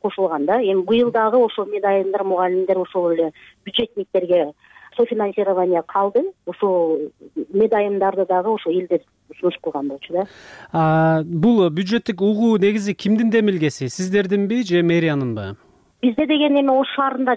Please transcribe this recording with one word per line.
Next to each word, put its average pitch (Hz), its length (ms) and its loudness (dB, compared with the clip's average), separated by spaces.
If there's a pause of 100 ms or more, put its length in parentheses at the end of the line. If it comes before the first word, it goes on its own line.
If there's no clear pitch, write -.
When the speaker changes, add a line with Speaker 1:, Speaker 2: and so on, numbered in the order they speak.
Speaker 1:
кошулган 165 440 -2
да. 214 160 2
Эми 196 220 0
быйыл 233 280 2
дагы 220 260 2
ошо 226 260 2
мед 202 220 -4
айымдар, 196 400 0
мугалимдер, 185 520 0
ошол 180 360 -2
эле 165 180 0 (340)
бюджетниктерге 180 840 -2 (460)
софинансирование 196 880 0
калды. 202 360 0 (220)
Ошо 175 520 0 (560)
мед 214 200 2
айымдарды 196 520 0
дагы 185 280 0
ошо 202 160 -6
элдер 180 300 0 (400)
сунуш 180 220 -2
кылган 143 260 -6
болчу 139 260 -12
да. 185 120 -2 (480)
Speaker 2:
А, 160 500 2
бул 175 460 2
бюджеттик 185 520 -4
угуу 214 360 2
негизи 202 360 0
кимдин 220 360 0
демилгеси? 185 580 0
Сиздердинби 202 760 -2
же 175 200 0
мэриянынбы? 139 720 0 (460)
Speaker 1:
Бизде 254 260 0
деген 294 300 2
эми 277 140 2
Ош 262 240 2
шаарында 262 420 0